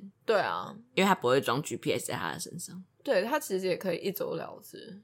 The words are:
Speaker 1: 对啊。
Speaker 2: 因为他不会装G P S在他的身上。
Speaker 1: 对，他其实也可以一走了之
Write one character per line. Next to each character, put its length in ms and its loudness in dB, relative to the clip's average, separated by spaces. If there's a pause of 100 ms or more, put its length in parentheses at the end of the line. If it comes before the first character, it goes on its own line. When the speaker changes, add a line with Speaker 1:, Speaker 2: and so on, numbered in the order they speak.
(260)
Speaker 1:
对 140 4
啊。 340 -2 (220)
Speaker 2:
因 80 6
为 40 6
他 60 8
不 140 0
会 120 8
装 220 0
G 160 -6
P 140 -2
S 160 0
在 80 -4
他 160 -2
的 80 -6
身 180 -10
上。 260 -12 (200)
Speaker 1:
对， 200 4
他 160 0
其 200 -2
实 80 -2
也 100 2
可 160 -2
以 40 -2
一 140 -2
走 220 -4
了 300 -8
之 400 -16